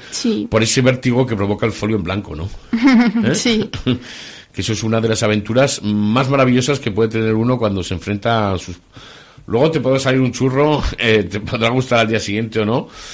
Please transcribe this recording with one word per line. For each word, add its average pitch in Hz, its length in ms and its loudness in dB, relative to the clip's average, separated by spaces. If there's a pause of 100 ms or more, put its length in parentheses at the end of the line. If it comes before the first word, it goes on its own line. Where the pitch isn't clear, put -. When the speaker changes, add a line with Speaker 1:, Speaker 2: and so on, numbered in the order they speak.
Speaker 1:
Sí. 208 400 -2
Speaker 2:
por 110 140 2
ese - 180 2
vértigo 127 460 2
que 110 80 -2
provoca 101 320 0
el 104 60 -2
folio 107 240 -2
en 90 60 -2
blanco, 92 300 -6
¿no? 80 160 -8 (220)
Speaker 1:
<laughs> 226 580 4
Speaker 2:
¿Eh? - 60 2
Speaker 1:
Sí. 220 340 0 (160)
Speaker 2:
<laughs> 127 140 0 (540)
Que - 80 -6
eso 110 120 -2
es 104 100 -4
una 113 180 0
de 110 80 0
las 110 140 0
aventuras 113 580 0
más 104 480 0
maravillosas 131 500 2
que 113 120 -6
puede 110 180 2
tener 110 240 0
uno 120 240 2
cuando 101 260 0
se 92 120 -4
enfrenta 104 580 -2
a 90 60 -2
sus. 90 160 -10 (720)
Luego 139 240 2
te 156 80 -2
puede 131 200 2
salir 131 220 2
un 127 100 2
churro, 135 580 2
<laughs> - 100 -6
eh, 110 240 4
te 101 160 -6
podrá 113 300 -2
gustar 123 320 2
al 110 60 2
día 110 120 0
siguiente 110 400 -4
o 107 60 0
no, 120 220 -2 (260)